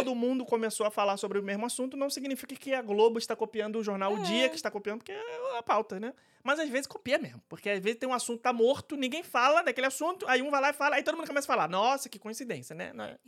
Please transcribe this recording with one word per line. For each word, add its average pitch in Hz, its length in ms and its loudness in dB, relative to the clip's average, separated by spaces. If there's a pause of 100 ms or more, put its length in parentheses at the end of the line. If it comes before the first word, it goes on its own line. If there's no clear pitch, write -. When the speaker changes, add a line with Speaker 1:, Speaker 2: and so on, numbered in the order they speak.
Speaker 1:
todo 254 100 -2
mundo 247 300 0
começou 220 400 0
a 214 60 2
falar 202 260 2
sobre 202 220 -2
o 202 40 -4
mesmo 202 220 -2
assunto, 262 320 -4
não 277 120 -2
significa 269 460 -6
que 269 180 -4
a 254 80 0
Globo 226 380 4
está 226 160 -4
copiando 214 440 -4
o 220 40 -2
jornal 196 300 0
O 214 60 0
Speaker 2:
É. - 20 -2
Speaker 1:
Dia 226 280 2
que - 60 -4
está 240 160 -4
copiando, 208 280 -6
porque - 120 -14
é 480 460 -6
a 233 60 -4
pauta, 208 360 2
né? 233 140 -6 (300)
Mas 285 160 2
às 311 100 0
vezes 262 180 -2
copia - 320 -2
mesmo, 120 300 -8
porque 185 200 -6
às 202 100 2
vezes 220 200 -2
tem 262 80 -2
um 254 60 2
assunto 233 280 -2
tá 254 120 2
morto, 254 420 2
ninguém 277 280 -2
fala 285 380 4
daquele 254 260 0
assunto, 359 400 -2
aí 254 140 4
um 285 80 -2
vai 277 120 2
lá 277 80 4
e 285 40 0
fala, 285 220 2
aí 277 80 2
todo 311 140 0
mundo 311 100 -6
começa 277 180 -2
a 277 80 2
falar, 175 140 4
"Nossa, 233 400 2
que 220 100 -14
coincidência, 214 580 -8
né?" - 180 -8
Não 233 100 -10
é? - 140 -10 (100)